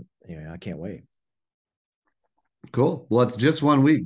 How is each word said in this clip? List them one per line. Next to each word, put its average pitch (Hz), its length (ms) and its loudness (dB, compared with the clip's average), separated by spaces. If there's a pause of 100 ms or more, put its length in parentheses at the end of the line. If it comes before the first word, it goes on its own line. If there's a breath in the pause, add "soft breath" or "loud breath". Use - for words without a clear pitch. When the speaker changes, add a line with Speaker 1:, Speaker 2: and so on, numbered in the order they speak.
(280)
Speaker 1:
you 80 120 -14
know, 78 120 -16
I 175 60 -16
can't 127 200 -12
wait. 185 220 -12 (1700)
Speaker 2:
Cool. 151 400 -2
Well, 120 160 4
it's 117 80 -6
just 143 280 0
one 143 200 4
week, 135 240 2